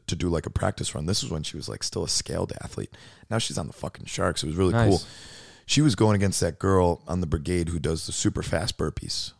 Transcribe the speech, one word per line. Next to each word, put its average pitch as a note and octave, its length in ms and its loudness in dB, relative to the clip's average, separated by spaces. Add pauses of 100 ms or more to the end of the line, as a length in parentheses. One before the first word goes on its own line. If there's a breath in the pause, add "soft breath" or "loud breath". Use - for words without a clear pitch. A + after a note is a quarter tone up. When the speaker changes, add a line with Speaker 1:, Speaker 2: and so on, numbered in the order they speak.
Speaker 1:
to - 100 -4
do, F2 120 -2
like, E2 180 0
a - 40 -6
practice - 440 -2
run. D2+ 120 -4
This G2 160 0
was - 100 -6
when D#2 100 -4
she - 140 -8
was, D2 120 -10
like, - 140 -8
still - 220 -4
a - 40 -6
scaled - 440 -2 (100)
athlete. - 320 -8 (340 loud breath)
Now A2+ 100 0
she's - 200 -2
on E2+ 80 -4
the - 60 -10
fucking - 340 -10
Sharks. F2+ 360 -2
It D#2 40 -4
was D#2 100 -2
really F#2 160 4
Speaker 2:
Nice. A2+ 160 6
Speaker 1:
cool. F2+ 120 4 (680 loud breath)
She C#3+ 160 4
was C3 140 6
going G#2+ 180 6
against G2 260 2
that E2+ 200 0
girl F#2 480 4
on F2+ 120 0
the F2 60 0
brigade E2 440 0
who E2+ 100 -2
does D#2 260 -2
the - 60 -8
super - 320 0
fast - 340 -2
burpees. - 600 -4